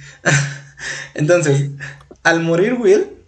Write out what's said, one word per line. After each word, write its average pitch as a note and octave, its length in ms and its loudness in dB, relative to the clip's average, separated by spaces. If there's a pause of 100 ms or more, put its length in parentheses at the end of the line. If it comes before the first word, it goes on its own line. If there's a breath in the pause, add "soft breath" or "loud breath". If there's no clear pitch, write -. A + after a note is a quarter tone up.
(240 loud breath)
<laughs> - 880 -6
Entonces, D3+ 560 2 (540 loud breath)
al E3 160 2
morir F3 340 0
Will, A#3 320 2 (220)